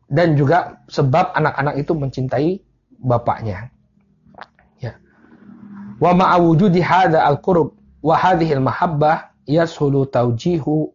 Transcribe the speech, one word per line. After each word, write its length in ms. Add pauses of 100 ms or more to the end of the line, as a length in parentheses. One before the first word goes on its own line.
(100)
dan 240
juga 560
sebab 420
anak-anak 460
itu 160
mencintai 560 (480)
bapaknya. 760 (1080)
Ya. 160 (960)
Wa 140
ma'awujudi 720
hadha 400
al-qurb 500 (300)
wa 160
hadhihi 400
al-mahabbah 760 (160)
yashulu 640
taujihu, 840